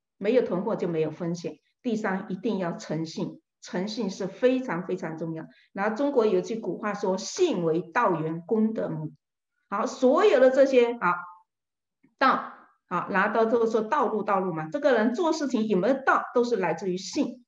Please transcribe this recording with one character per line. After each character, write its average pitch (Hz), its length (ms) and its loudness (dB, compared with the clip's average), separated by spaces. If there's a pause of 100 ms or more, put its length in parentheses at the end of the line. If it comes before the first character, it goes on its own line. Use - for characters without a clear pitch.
(180)
没 208 160 0
有 247 80 4
囤 185 220 -2
货 214 120 -2
就 180 140 -4
没 160 120 -2
有 156 80 -2
风 170 240 -6
险。 - 240 -10 (240)
第 220 140 -2
三， 190 340 -4
一 185 60 -6
定 208 220 -2
要 175 160 -4
诚 160 320 -6
信， - 360 -8 (200)
诚 190 260 -6
信 214 220 -6
是 185 180 -6
非 254 320 0
常， 180 260 -6
非 185 100 -4
常 160 220 -8
重 165 160 -6
要。 160 120 -10 (280)
然 202 160 -2
后 220 60 -2
中 285 160 0
国 233 140 4
有 185 160 2
句 220 140 -6
古 196 220 -6
话 214 160 -4
说 190 240 -2
，“信 214 460 0
为 165 180 2
道 185 380 0
源， 160 220 -4
功 220 320 0
德 175 160 -4
母。” 156 240 -8 (560)
好， 208 160 -2
所 285 400 4
有 311 140 6
的 254 120 8
这 269 140 6
些 240 280 4
啊 180 220 0 (1040)
道 - 340 2 (340)
啊， 180 240 -4
拿 196 180 4
到 226 160 4
之 220 100 4
后 226 100 4
说 220 160 2
道 240 260 0
路， 208 140 -2
道 196 180 0
路 185 140 -2
嘛， 160 180 -6
这 294 80 -4
个 277 140 4
人 226 220 2
做 330 180 2
事 302 140 -2
情 220 200 0
有 196 100 2
没 196 120 2
有 277 60 2
道， 294 280 2 (120)
都 240 80 4
是 240 120 -2
来 175 200 0
自 190 160 -4
于 180 60 -2
信。 - 500 -6